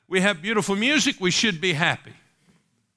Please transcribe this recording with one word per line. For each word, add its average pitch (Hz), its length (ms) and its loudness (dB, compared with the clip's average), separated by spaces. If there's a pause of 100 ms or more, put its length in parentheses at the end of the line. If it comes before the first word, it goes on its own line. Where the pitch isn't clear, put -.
we 185 120 0
have 190 220 0
beautiful 202 340 0
music, 233 440 0
we 185 100 0
should 185 300 0
be 180 140 0
happy. 147 400 -2 (840)